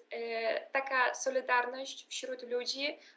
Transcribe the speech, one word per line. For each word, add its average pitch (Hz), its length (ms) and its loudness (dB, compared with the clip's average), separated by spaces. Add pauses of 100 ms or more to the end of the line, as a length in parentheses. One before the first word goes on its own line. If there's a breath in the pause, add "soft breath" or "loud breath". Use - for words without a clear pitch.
(100)
e, 226 500 -2
taka 262 540 2
solidarność 254 960 0
wśród 254 340 -6
ludzi 262 560 -2 (180 loud breath)